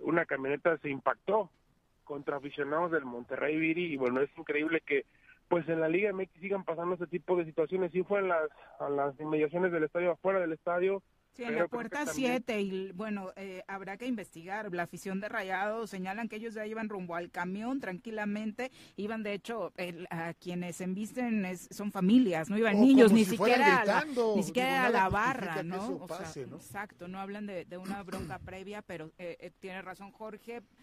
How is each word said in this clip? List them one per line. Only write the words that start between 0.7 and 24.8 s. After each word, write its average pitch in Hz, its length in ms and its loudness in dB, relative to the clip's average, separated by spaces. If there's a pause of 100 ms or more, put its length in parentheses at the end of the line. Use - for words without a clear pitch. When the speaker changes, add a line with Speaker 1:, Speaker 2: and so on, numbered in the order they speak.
Speaker 1:
se 147 120 -8
impactó 160 640 0 (540)
contra 143 320 -6
aficionados 147 540 -2
del 151 120 0
Monterrey, 127 540 -2
Viri, 165 340 2
y, 139 60 -4
bueno, 127 240 2
es 143 160 2
increíble 156 420 0
que, 139 260 0 (420)
pues, 170 200 2
en 160 140 0
la 160 80 2
Liga 196 220 2
M 190 120 -4
X 165 180 -12
sigan 190 220 -4
pasando 170 300 -4
este 170 140 -6
tipo 175 280 -2
de 175 80 2
situaciones. 165 480 -2
Sí 180 120 0
fue 202 160 0
en 190 100 0
las, 160 200 2 (300)
a 143 80 -4
las 143 320 0
inmediaciones 156 540 0
del 160 100 2
estadio, 175 280 0
afuera 190 280 0
del 165 140 -2
estadio, 180 500 -2 (300)
Speaker 2:
Sí, 247 100 -12
en 240 60 -6
Speaker 1:
pero - 20 -2
Speaker 2:
la 170 160 2
Speaker 1:
creo - 0 -
que 240 80 -8 (140)
Speaker 2:
puerta 294 160 -4
Speaker 1:
también 254 260 -2
Speaker 2:
siete, 240 300 -2
y, 190 320 -4
bueno, 196 420 -6
eh, 190 320 -12
habrá 196 300 -10
que 233 80 -10
investigar. 202 680 -6
La 175 100 -2
afición 190 360 -6
de 208 80 -6
Rayados 208 600 -2
señalan 196 400 -6
que 214 80 -10
ellos 226 160 -8
ya 214 120 -6
iban 220 220 -6
rumbo 185 280 -6
al 175 160 -6
camión 208 500 -4
tranquilamente, 214 880 -6 (240)
iban, 214 280 -6
de 202 100 -4
hecho, 208 420 -6
el, 180 340 -8
a 165 260 -6
quienes 175 440 -6
embisten 208 640 -2
es, 185 260 -8
son 202 220 -6
familias, 185 580 6
no 202 80 0
iban 220 200 4
Speaker 3:
O - 20 6
Speaker 2:
niños, 254 280 12
Speaker 3:
como 214 100 10
Speaker 2:
ni 220 80 8
Speaker 3:
si 185 100 0
fueran 240 240 4
Speaker 2:
siquiera 277 220 8
a 208 40 2
la, 202 140 4
Speaker 3:
gritando, 247 380 0
Speaker 2:
ni 208 60 2
siquiera 247 260 0
Speaker 3:
digo, 269 100 2
Speaker 2:
a 254 40 4